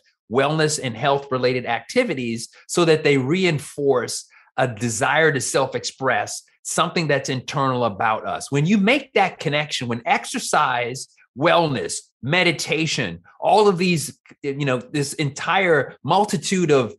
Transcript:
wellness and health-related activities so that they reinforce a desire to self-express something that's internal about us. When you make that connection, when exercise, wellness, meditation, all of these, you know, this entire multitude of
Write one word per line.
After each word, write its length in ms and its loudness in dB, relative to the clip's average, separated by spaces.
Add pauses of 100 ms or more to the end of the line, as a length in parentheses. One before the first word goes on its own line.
(320)
wellness 500 2
and 160 -6
health-related 720 0
activities 840 -4 (180)
so 180 2
that 180 4
they 160 4
reinforce 1040 0 (320)
a 100 2
desire 640 2
to 80 0
self-express 1000 -2 (220)
something 440 -2
that's 220 0
internal 560 -2
about 400 -2
us. 260 -6
When 140 2
you 140 4
make 340 0
that 240 0
connection, 500 -4
when 200 -4
exercise, 1000 -2 (300)
wellness, 640 0 (240)
meditation, 1000 -2 (180)
all 280 4
of 100 2
these, 400 0 (240)
you 240 -4
know, 140 2
this 340 -4
entire 920 0
multitude 680 0
of 280 2